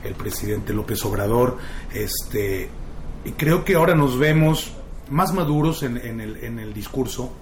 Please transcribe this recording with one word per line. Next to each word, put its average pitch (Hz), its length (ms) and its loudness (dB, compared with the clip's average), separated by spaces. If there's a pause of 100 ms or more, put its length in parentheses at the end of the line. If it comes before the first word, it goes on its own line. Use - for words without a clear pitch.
el - 80 -6
presidente 104 600 -2
López 104 320 -2
Obrador, 110 500 2 (380)
este... 98 720 -2 (580)
y - 60 -6
creo 156 320 2
que 190 100 4
ahora 165 200 6
nos 135 240 4
vemos 156 560 4 (340)
más 160 240 2
maduros 156 500 2
en, 120 140 -2
en 113 240 -6
el, 107 240 -8
en 117 140 -8
el 107 160 -8
discurso 123 680 -4